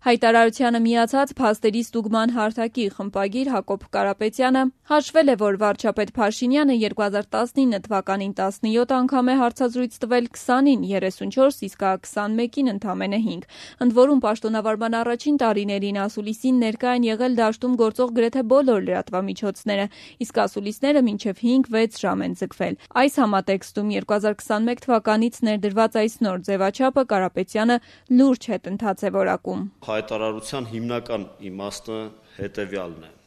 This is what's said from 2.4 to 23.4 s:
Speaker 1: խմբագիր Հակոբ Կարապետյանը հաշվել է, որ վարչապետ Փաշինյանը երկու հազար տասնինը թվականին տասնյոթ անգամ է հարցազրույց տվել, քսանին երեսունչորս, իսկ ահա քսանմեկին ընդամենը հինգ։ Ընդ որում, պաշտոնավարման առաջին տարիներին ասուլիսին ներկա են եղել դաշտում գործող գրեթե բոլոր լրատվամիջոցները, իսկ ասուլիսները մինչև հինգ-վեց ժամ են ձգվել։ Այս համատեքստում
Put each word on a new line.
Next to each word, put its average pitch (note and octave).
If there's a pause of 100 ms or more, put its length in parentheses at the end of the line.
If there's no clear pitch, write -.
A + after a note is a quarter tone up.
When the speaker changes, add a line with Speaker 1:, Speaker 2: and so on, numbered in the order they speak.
Speaker 1:
խմբագիր G3+
Հակոբ G3+ (100)
Կարապետյանը A3 (280)
հաշվել D4
է, B3
որ G3+
վարչապետ G#3
Փաշինյանը B3
երկու G#3
հազար G3+
տասնինը A#3+
թվականին G3
տասնյոթ A3
անգամ B3+
է C4
հարցազրույց B3
տվել, A#3+
քսանին C4
երեսունչորս, G3 (100)
իսկ -
ահա F#3+
քսանմեկին A3+
ընդամենը G3
հինգ։ F#3 (400)
Ընդ A#3
որում, C4+
պաշտոնավարման A3
առաջին A#3+
տարիներին G3+
ասուլիսին G#3+
ներկա B3
են A#3+
եղել A#3
դաշտում A#3
գործող A#3
գրեթե A#3
բոլոր B3+
լրատվամիջոցները, G3 (400)
իսկ A3
ասուլիսները G#3+
մինչև G#3
հինգ-վեց A#3
ժամ F#3
են F3
ձգվել։ F#3 (240)
Այս C#4+
համատեքստում G#3